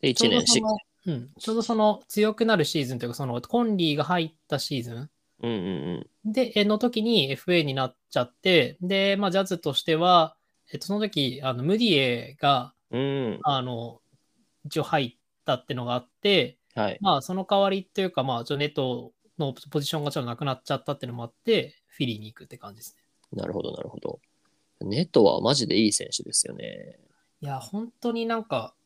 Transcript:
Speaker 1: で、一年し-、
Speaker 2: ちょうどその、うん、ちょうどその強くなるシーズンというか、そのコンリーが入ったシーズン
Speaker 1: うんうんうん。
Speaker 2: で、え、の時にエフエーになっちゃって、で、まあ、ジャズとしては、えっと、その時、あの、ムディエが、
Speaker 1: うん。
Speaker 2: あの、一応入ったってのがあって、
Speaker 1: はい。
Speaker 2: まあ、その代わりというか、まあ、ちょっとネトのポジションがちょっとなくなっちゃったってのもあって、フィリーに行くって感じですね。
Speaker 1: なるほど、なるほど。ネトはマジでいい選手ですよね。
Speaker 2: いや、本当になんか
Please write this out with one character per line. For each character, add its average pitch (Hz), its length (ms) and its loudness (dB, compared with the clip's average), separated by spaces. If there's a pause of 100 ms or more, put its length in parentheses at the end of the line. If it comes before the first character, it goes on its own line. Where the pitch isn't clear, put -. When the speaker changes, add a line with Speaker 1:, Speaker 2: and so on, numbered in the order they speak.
Speaker 1:
で、 143 80 2
一 135 200 2
年 - 180 2
し-、 - 140 4
Speaker 2:
ち - 20 -4
ょ - 20 -4
う - 20 0
ど 214 60 2
そ - 320 -10
の、 170 100 -2
う 127 40 -4
ん、 120 200 -12
ち - 100 -6
ょ 220 40 0
う - 40 0
ど 226 60 0
そ 233 120 -2
の 214 340 2
強 214 260 0
く 220 120 0
な 220 100 4
る 156 80 4
シ 151 180 -2
ー 123 40 -2
ズ 127 80 -6
ン 120 40 -6
と 123 80 -6
い - 20 -4
う - 20 -6
か、 117 40 -8
そ 139 120 -6
の 120 140 -4
コ 240 240 0
ン 214 120 0
リ 165 180 2
ー - 20 -2
が 147 80 0
入 170 200 0
っ 160 80 -8 (160)
た 143 100 -2
シ 139 200 -4
ー 117 60 -4
ズ 117 100 -10
ン 135 160 -10 (320)
Speaker 1:
う 120 60 -4
ん - 20 -2
う 113 40 -2
ん 87 520 -4 (180)
う 214 40 -2
ん。 214 40 -4
Speaker 2:
で、 240 220 0
え、 208 100 4
の 208 140 2
時 240 240 0
に 196 300 2
エ - 20 -2
フ - 180 -2
エ 175 80 6
ー - 40 2
に 139 100 -2
な 135 120 0
っ - 100 -10 (140)
ち - 60 -2
ゃ 127 60 2
っ 123 100 -4
て、 165 480 4
で、 196 360 2
ま 202 120 0
あ、 - 40 0
ジ 190 60 2
ャ 196 60 2
ズ 185 140 -4
と 143 160 -2
し - 80 -2
て 160 140 2
は、 170 400 6 (360)
え 156 40 -10
っ - 20 -6
と、 - 80 -10
そ 196 80 -2
の 208 60 0
時、 139 420 -2
あ 131 100 0
の、 123 120 -4
ム 196 140 2
デ 240 60 2
ィ 175 140 6
エ 123 400 0
が、 131 360 2 (180)
Speaker 1:
う 117 60 -2
ん。 135 440 -2
Speaker 2:
あ 139 180 0
の、 120 400 -8 (640)
一 151 140 -4
応 143 60 -2
入 147 200 0
っ 120 120 -8 (280)
た 139 100 2
っ 123 120 -8
て 143 80 -6
の 123 100 -6
が 120 100 -2
あ - 20 -2
っ 123 120 -6 (120)
て、 180 380 2 (180)
Speaker 1:
は 104 140 0
い。 - 100 -8
Speaker 2:
ま 185 160 4
あ、 131 60 -2
そ 180 120 -8
の 190 100 -4
代 196 160 2
わ 196 100 4
り 196 120 -2
と - 180 -8
い 190 40 2
う 180 80 -2
か、 135 100 -2
ま 127 160 -2
あ、 120 60 -6
ち - 80 -6
ょ - 20 0
っ - 20 -4
と - 20 -
ネ 147 100 0
ト 131 440 -4 (240)
の 139 160 -2
ポ 147 280 -6
ジ 143 60 -6
シ - 100 -4
ョ - 20 -2
ン 147 60 -4
が 147 80 -2
ち 165 60 -4
ょ - 20 -2
っ - 20 -4
と 120 60 -6
な 117 80 -6
く 151 80 -8
な 139 80 0
っ - 120 -8
ち - 60 -8
ゃ 143 60 0
っ - 80 -8
た 147 80 -4
っ 139 60 -6
て 127 100 -10
の 120 40 -10
も 120 120 -10
あ - 20 -12
っ - 60 -16 (120)
て、 220 300 2 (180)
フ - 120 -2
ィ - 20 0
リ 113 100 -2
ー 107 40 -12
に 107 60 -14
行 110 80 -18
く - 100 -20
っ - 20 -20
て - 120 -18
感 101 140 -16
じ 107 60 -20
で - 60 -20
す - 120 -20 (360)
ね。 - 80 -8
Speaker 1:
な - 60 -4
る - 60 -6
ほ - 100 -6
ど、 - 100 -6
な - 100 -10
る - 60 -12
ほ - 100 -16
ど。 - 220 -10 (600)
ネ 131 260 -2
ト 117 180 6
は - 160 6
マ 123 140 4
ジ 123 120 0
で - 100 2
い 110 120 6
い 101 40 2
選 - 240 -4
手 - 60 -6
で - 100 -12
す - 160 0
よ - 60 -12
ね。 50 440 -14 (420)
Speaker 2:
い 147 60 -12
や、 135 140 -6
本 226 400 -8
当 240 120 -2
に 233 140 -4
な 226 100 -2
ん 220 80 -6
か 113 300 -4 (120)